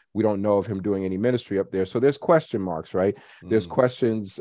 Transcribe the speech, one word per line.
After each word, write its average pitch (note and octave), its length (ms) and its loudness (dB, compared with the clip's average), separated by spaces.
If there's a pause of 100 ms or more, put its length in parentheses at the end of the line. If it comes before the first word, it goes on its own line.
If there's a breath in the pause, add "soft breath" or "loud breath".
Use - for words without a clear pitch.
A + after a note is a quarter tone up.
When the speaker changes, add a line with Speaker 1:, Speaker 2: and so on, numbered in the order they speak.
(120)
Speaker 1:
We G#2 100 -2
don't G#2 200 0
know G2+ 160 2
of F#2+ 80 -2
him G2 140 -6
doing F#2+ 240 -2
any F#2+ 120 -2
ministry A2+ 420 -2
up F#2+ 140 -4
there. F#2+ 140 0
So B2 120 -4
there's C#3 200 4
question D#3 420 2
marks, E2 340 -6
right? G2 220 2 (260 loud breath)
There's F#2+ 240 0
Speaker 2:
Mm. E2+ 40 -16
Speaker 1:
questions, A2+ 720 0